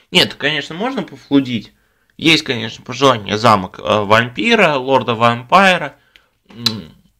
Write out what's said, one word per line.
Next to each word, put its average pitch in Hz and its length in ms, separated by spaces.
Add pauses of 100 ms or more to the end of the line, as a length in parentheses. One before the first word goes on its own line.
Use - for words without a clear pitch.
(100)
Нет, 156 240
конечно, 147 400
можно 226 280
пофлудить. 127 720 (440)
Есть, 160 280
конечно, 113 400
пожелания 120 520
замок, 107 420
э, - 40
вампира, 123 920
лорда 127 400
вампира, 139 840 (520)
м, 113 460 (260)